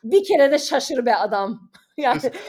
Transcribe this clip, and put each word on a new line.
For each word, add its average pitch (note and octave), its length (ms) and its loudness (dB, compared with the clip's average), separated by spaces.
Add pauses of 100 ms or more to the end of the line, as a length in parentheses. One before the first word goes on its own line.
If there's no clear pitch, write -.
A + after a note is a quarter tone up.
"Bir F#4+ 200 2
kere C#4+ 280 4
de D4 60 4
şaşır C#4 480 -2
be A#3 100 4
adam." G3+ 600 -4
<laughs> - 60 -20 (160)
Yani C4+ 240 0 (280)